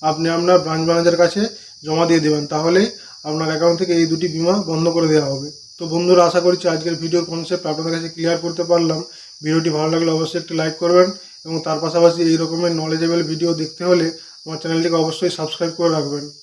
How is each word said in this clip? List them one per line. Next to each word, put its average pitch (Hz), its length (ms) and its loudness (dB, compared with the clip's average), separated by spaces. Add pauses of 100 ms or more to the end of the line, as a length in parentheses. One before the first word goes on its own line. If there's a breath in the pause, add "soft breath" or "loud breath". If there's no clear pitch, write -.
আপনি 156 180 -2 (100)
আপনার 180 280 4
ব্রাঞ্চ 160 220 -2
ম্যানেজারের 170 360 4
কাছে 185 200 2 (420 loud breath)
জমা 160 240 2
দিয়ে 165 160 4
দেবেন, 151 180 2 (100)
তাহলে 165 280 2 (480 loud breath)
আপনার 156 220 -2
অ্যাকাউন্ট 165 300 2
থেকে 175 180 0
এই 165 120 4
দুটি 160 240 -2
বিমা 165 180 0 (160)
বন্ধ 160 160 0 (100)
করে 165 180 2
দেওয়া 147 180 4
হবে। 135 160 -8 (300)
তো 175 60 -10 (100)
বন্ধুরা, 175 360 4
আশা 175 160 0
করছি 180 280 2
আজকের 160 280 -4
ভিডিওর 165 300 -2
কনসেপ্ট 170 400 -6
আপনাদের 160 240 -4
কাছে 165 180 -6
ক্লিয়ার 165 320 -2
করতে 170 240 -4
পারলাম। 165 300 2 (440 loud breath)
ভিডিওটি 160 340 0
ভালো 156 160 0
লাগলে 165 240 0
অবশ্যই 160 240 -4
একটি 165 180 -12
লাইক 160 240 -2
করবেন, 180 240 6 (380 loud breath)
এবং 160 100 -6 (100)
তার 156 180 -2
পাশাপাশি 165 360 2 (100)
এই 160 140 4
রকমের 165 380 -2
নলেজেবল 165 400 -2 (100)
ভিডিও 165 200 -2 (100)
দেখতে 156 280 -8
হলে 170 180 4 (360 loud breath)
আমার 156 180 -10
চ্যানেলটিকে 165 420 0
অবশ্যই 160 340 -2
সাবস্ক্রাইব 165 420 -4
করে 170 180 2
রাখবেন। 143 280 -6 (180)